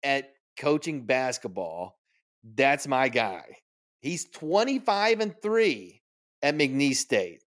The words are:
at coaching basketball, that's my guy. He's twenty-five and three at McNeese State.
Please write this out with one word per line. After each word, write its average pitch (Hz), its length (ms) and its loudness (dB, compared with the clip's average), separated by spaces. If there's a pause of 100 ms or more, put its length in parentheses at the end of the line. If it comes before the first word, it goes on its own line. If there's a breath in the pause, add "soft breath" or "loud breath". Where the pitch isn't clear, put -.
at 139 300 -2 (240)
coaching 151 500 0
basketball, 98 920 -4 (440)
that's 135 460 0
my 135 200 2
guy. 98 480 -4 (440)
He's 156 300 -8
twenty-five 214 920 0
and 208 220 -4
three 208 600 0 (400)
at 147 140 2
McNeese 139 400 2
State. 92 560 -2